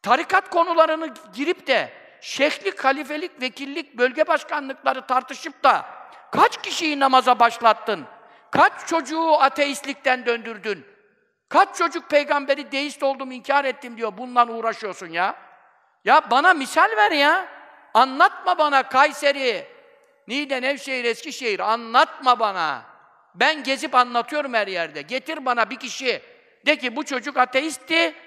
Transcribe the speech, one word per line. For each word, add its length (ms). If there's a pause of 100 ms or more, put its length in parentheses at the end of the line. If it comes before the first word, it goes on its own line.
Tarikat 480
konularını 640 (200)
girip 340
de 260 (280)
şeyhlik, 640
halifelik, 560
vekillik, 560
bölge 300
başkanlıkları 800
tartışıp 560
da 220 (460)
kaç 300
kişiyi 380
namaza 400
başlattın? 680 (460)
Kaç 360
çocuğu 540
ateistlikten 840
döndürdün? 680 (580)
Kaç 260
çocuk 340
peygamberi 600
deist 320
oldum, 280
inkar 340
ettim 320
diyor. 200
Bununla 300
uğraşıyorsun 600
ya. 280 (720)
Ya 260
bana 220
misal 440
ver 140
ya. 360 (460)
Anlatma 640
bana 260
Kayseri, 840 (600)
Niğde, 340
Nevşehir, 440
Eskişehir. 540
Anlatma 800
bana. 420 (540)
Ben 280
gezip 320
anlatıyorum 580
her 140
yerde. 340
Getir 440
bana 240
bir 60
kişi. 460 (440)
De 100
ki, 200
"Bu 100
çocuk 320
ateistti 760 (120)